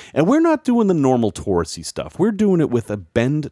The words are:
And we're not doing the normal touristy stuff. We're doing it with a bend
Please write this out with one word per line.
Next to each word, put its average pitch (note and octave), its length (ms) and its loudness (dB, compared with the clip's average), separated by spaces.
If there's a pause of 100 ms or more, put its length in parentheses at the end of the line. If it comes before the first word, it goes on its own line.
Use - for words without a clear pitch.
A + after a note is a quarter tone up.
(140)
And D#3+ 140 2
we're C#4+ 100 4
not D#4+ 240 2
doing A#3 240 2
the F#3 80 2
normal B2+ 380 2
touristy E2+ 520 -4
stuff. - 320 -10
We're G#3 140 0
doing F#3+ 300 2
it D3 100 0
with A#2 220 -2
a G#2+ 40 -4
bend B2 560 -4